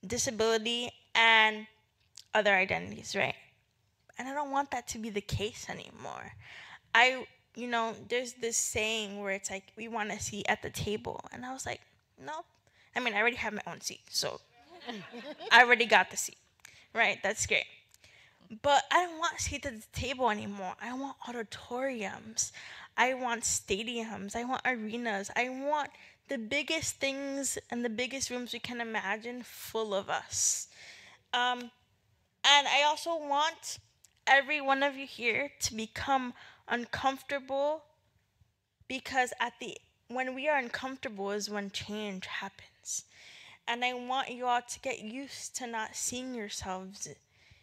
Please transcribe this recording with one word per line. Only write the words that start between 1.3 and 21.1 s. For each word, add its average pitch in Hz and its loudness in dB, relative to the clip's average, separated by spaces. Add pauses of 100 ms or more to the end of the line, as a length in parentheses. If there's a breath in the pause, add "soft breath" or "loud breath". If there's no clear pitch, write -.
other 208 6
identities, 190 0
right? - 2 (840)
And 254 -8
I 269 -8
don't 285 -4
want 277 0
that 240 -6
to 240 -6
be 226 -6
the 202 -2
case - -6
anymore. 120 -10 (640 loud breath)
I, 254 8 (280)
you 233 -6
know, 226 0 (140)
there's 247 -2
this 233 -2
saying 214 -2
where 202 -2
it's 196 -4
like, 196 -8 (120)
"We 226 -8
want 214 -2
a - -4
seat - -6
at - 0
the - -6
table." - -4 (100)
And 247 -12
I 254 -8
was 262 -8
like, - -8 (360)
"Nope." 311 -10 (500 soft breath)
I 240 -2
mean, 240 -2
I 202 2
already 240 4
have 226 -4
my 214 -6
own 160 -12
seat, - -8
so - -4 (480)
<laughs> 240 -6
I 240 12
already 240 8
got 202 6
the 202 -8
seat, - -6 (560 loud breath)
right? 220 4
That's - 0
great. - 2 (960 loud breath)
But 277 6
I 349 6
don't 330 -8
want 330 -2
a - -4
seat 285 -6
at 262 -6
the 220 -16
table 254 0
anymore. 202 -4
I 240 -8
want 269 -8 (100)